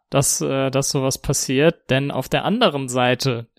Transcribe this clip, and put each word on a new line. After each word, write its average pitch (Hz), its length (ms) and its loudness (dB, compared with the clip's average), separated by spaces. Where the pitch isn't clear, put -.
dass, - 320 0
äh, 135 300 -2
dass 135 200 0
sowas 135 280 0
passiert, 143 720 0
denn 139 200 0
auf - 180 -6
der 143 160 -2
anderen 160 440 0
Seite 123 600 0